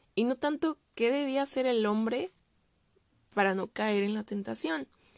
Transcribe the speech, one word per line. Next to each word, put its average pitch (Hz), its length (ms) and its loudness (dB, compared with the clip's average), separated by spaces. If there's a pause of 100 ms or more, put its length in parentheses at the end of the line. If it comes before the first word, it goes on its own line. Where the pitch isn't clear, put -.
(140)
y 220 100 2
no 254 120 0
tanto 302 400 -2 (180)
qué 233 160 2
debía 277 300 0
hacer 262 240 0
el 233 220 2
hombre 220 440 -2 (1040)
para 196 220 2
no 190 140 -4
caer 208 340 0
en 202 100 0
la 214 120 -4
tentación. 226 640 0 (300)